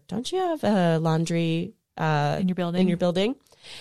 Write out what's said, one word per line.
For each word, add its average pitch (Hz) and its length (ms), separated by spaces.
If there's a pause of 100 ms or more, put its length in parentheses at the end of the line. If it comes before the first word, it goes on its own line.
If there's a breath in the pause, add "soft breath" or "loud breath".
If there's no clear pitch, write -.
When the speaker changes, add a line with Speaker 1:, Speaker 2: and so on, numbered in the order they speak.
Speaker 1:
"Don't 220 220
you 359 80
have 339 260
a 175 340
laundry, 165 760 (220)
uh, 151 440
Speaker 2:
In 185 80
your 180 60
building? 175 280
Speaker 1:
in 185 60
your 175 80
building?" 185 380 (460 loud breath)